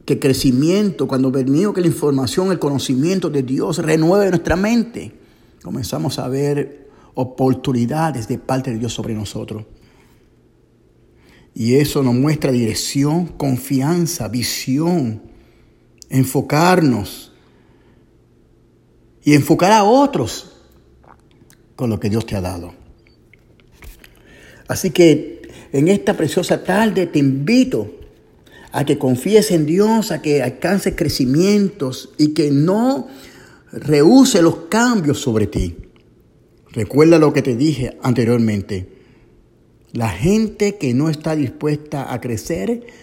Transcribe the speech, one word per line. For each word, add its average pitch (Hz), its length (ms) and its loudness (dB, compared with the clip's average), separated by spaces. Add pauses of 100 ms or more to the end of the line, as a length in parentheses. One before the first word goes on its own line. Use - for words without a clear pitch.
que 123 140 -2
crecimiento, 143 920 0
cuando 131 240 0
permitimos 139 420 0
que 190 60 -2
la 175 60 0
información, 147 640 0
el 175 80 0
conocimiento 147 720 -2
de 143 120 -2
Dios 143 360 -4
renueve 165 500 2
nuestra 170 280 0
mente, 214 580 -2 (480)
comenzamos 135 560 -6
a 127 100 -8
ver 143 600 -4 (240)
oportunidades 127 1120 -2
de 123 80 -4
parte 127 360 -4
de 110 60 -6
Dios 113 140 -6
sobre 113 220 -8
nosotros. 107 500 -10 (1900)
Y 120 220 2
eso 143 260 2
nos 123 120 2
muestra 143 380 0
dirección, 143 760 0
confianza, 139 1000 -2
visión, 127 960 -2 (880)
enfocarnos 135 1200 0 (1900)
y 143 100 4
enfocar 165 400 4
a 214 120 6
otros 220 680 0 (1200)
con 127 120 -4
lo 107 100 -2
que 104 120 -2
Dios 110 160 -2
te 104 100 -8
ha 95 60 -6
dado. 87 320 -10 (1900)
Así 160 220 -4
que - 520 2 (300)
en 147 160 2
esta 196 280 0
preciosa 165 460 -2
tarde 190 440 0
te 165 120 -4
invito 139 720 0 (800)
a 135 140 -4
que 139 120 0
confíes 180 540 2
en 156 160 2
Dios, 208 460 2
a 151 100 -6
que 147 200 0
alcances 175 540 -2
crecimientos 147 1200 0
y 151 160 2
que 151 200 0
no 208 560 0 (640)
rehúses 175 720 6
los 160 140 4 (120)
cambios 220 520 0
sobre 110 280 0
ti. 87 280 -6 (920)
Recuerda 151 480 4
lo 147 140 4
que 143 100 0
te 123 140 -2
dije 127 460 -2
anteriormente. 113 840 0 (1040)
La 113 180 -4
gente 202 640 0
que 123 180 -2
no 147 140 2
está 160 260 -4
dispuesta 147 800 -4
a 120 80 -6
crecer 180 680 -6 (160)